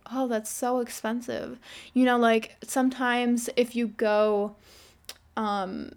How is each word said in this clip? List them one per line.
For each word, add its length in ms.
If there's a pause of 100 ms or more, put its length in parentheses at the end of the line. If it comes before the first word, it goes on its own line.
(120)
"Oh, 160
that's 200
so 300
expensive." 800 (340)
You 120
know, 140
like, 440
sometimes 920
if 180
you 140
go, 640 (800)
um, 600